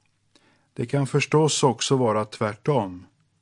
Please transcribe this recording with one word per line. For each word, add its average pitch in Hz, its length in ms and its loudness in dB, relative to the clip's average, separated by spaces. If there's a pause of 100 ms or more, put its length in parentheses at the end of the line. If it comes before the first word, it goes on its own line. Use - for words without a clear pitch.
(760)
Det 123 120 -6
kan 139 200 -2
förstås 151 560 2
också 135 340 2
vara 107 280 2
tvärtom. 104 840 -4 (360)